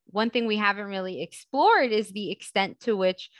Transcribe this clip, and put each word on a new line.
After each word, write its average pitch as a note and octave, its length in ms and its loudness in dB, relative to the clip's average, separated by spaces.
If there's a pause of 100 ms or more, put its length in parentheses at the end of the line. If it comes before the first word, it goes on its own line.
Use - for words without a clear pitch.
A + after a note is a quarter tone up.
(120)
one A3 200 0
thing A#3 160 0
we G#3+ 100 0
haven't G3+ 300 0
really F#3 340 -6
explored C#4+ 720 2
is G#3+ 180 0
the F#3+ 220 -6
extent - 480 -4
to A3 180 -2
which F#3 320 0 (100)